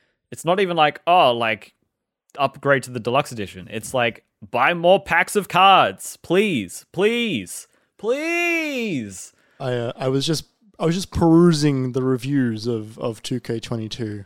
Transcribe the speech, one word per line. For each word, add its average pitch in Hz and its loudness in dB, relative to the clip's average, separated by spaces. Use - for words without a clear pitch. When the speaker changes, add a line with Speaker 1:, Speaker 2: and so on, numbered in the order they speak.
Speaker 1:
It's - -14
not 180 0
even 175 0
like, 151 2
"Oh, 170 6
like, 113 -4
upgrade 139 0
to 127 -14
the 123 -8
deluxe 123 -2
edition." 92 -12
It's 107 -12
like, 117 -2
"Buy 131 2
more 175 4
packs 175 0
of 202 -2
cards, 175 4
please, 165 -2
please, 202 -4
please." 277 -4
Speaker 2:
I, 131 -4
uh, 120 -4
I 131 -6
was 135 -2
just, 151 -4
I - -2
was 165 0
just 190 -8
perusing 151 4
the 131 -2
reviews 127 -2
of, 110 -6
of 123 -6
two 127 -6
K 117 -6
twenty-two 107 -8